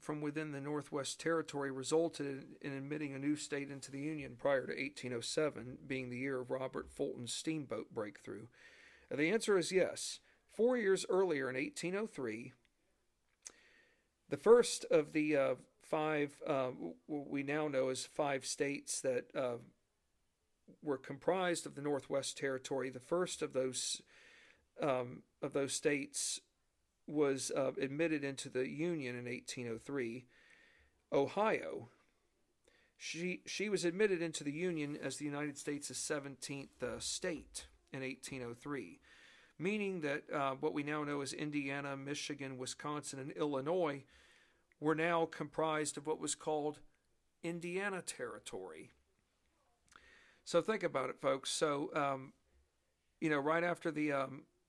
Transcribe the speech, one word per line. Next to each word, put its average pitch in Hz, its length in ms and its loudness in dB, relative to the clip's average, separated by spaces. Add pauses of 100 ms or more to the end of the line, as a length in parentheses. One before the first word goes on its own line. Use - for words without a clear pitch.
from 151 200 -4
within 151 300 -2
the 139 80 -6
Northwest 143 600 -4
Territory 151 520 0
resulted 147 560 2 (340)
in, 143 100 -4
in 135 60 -4
admitting 143 360 -4
a 135 60 -6
new 147 180 2
state 143 340 -4
into 135 180 -10
the 139 100 -8
Union 143 360 -4
prior 135 320 2
to - 120 -4
eighteen 131 340 -4
oh 117 80 -2
seven, 135 560 0 (100)
being 131 220 -2
the 123 80 -6
year 131 240 -2
of 127 100 -6
Robert 135 400 -4
Fulton's 123 420 -2
steamboat 143 600 -4
breakthrough? 107 540 -6 (600)
Uh, 127 60 -4
the 156 160 4
answer 214 260 6
is 160 140 2
yes. - 480 2 (320)
Four 247 260 4
years 190 320 4
earlier 170 400 4
in 127 60 -2
eighteen 170 400 -2
oh 214 100 0
three, 127 480 -4 (1700)
the - 100 -2
first 233 540 8
of 156 220 6
the, 151 240 4
uh, 131 180 4 (260)
five, 151 640 0
uh, 135 260 2
w-, 170 240 -8 (100)
what 143 240 -4
we 139 140 0
now 151 240 0
know 131 220 4
as 127 160 -2
five 143 400 0
states - 560 -2
that, 127 340 2
uh, 123 220 0 (1200)
were 147 160 -2
comprised 170 680 -2
of 143 80 -14
the 139 60 -8
Northwest 139 560 -2
Territory, 135 520 -2
the 131 100 -8
first 175 440 0
of 151 100 -2
those, 131 480 0 (800)
um, 127 400 0 (220)
of 139 100 -4
those 139 200 2
states - 680 0 (680)
was, 139 480 2
uh, 135 240 2
admitted 143 440 0
into 139 260 -6
the 131 180 2
Union 147 480 -2
in 123 120 -8
eighteen 123 400 -6
oh 113 100 -4
three, 123 480 -4 (880)
Ohio. 139 760 2 (1080)
She, 175 480 -4
she 202 240 -2
was 175 160 2
admitted 180 380 4
into 160 200 -2
the 143 80 -2
Union 151 480 0
as 135 180 -4
the 147 80 -4
United 143 340 -4
States' 143 360 -6
seventeenth, 139 840 -6
uh, 120 180 -2
state - 680 -4 (260)
in 135 80 -4
eighteen 131 400 -6
oh 117 140 -6
three, 120 440 -6 (600)
meaning 190 420 0
that, 147 220 0 (100)
uh, 135 260 2
what 151 140 0
we 151 80 0
now 151 220 -2
know 143 180 -2
as 135 100 -4
Indiana, 143 640 -2
Michigan, 139 640 -6
Wisconsin, 143 600 -6
and 135 140 -6
Illinois 147 680 0 (760)
were 151 160 4
now 165 300 4
comprised 156 720 0
of 151 100 -6
what 151 120 0
was 143 160 -2
called 151 440 -2 (640)
Indiana 175 580 -2
Territory. 104 880 -8 (1500)
So 170 180 4
think 208 220 0
about 139 260 0
it, - 100 -10
folks. 135 300 0
So, 147 460 0
um, 139 380 -2 (840)
you 156 120 2
know, 147 80 4
right 160 240 4
after 170 260 0
the, 151 220 2
um, 135 320 -2 (260)